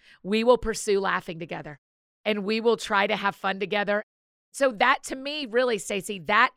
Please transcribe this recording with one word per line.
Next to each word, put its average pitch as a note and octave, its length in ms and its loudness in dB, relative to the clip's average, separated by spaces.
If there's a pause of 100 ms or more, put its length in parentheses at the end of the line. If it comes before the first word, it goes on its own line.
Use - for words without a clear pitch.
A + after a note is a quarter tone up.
(240)
we G#3+ 180 0
will A#3+ 160 6
pursue A3 400 -2
laughing F#3 400 -4
together, D#3+ 400 -12 (460)
and G#3 200 0
we A3 160 0
will A3+ 160 4
try G3+ 300 0
to G#3+ 80 -2
have G3+ 220 -2
fun G3 240 -4
together. G#3 420 -2 (500)
So C4+ 200 2
that, B3 320 2
to C4+ 120 -8
me, C#4+ 300 -6
really, A#3 320 2
Stacey, G3+ 480 -6
that A3 300 4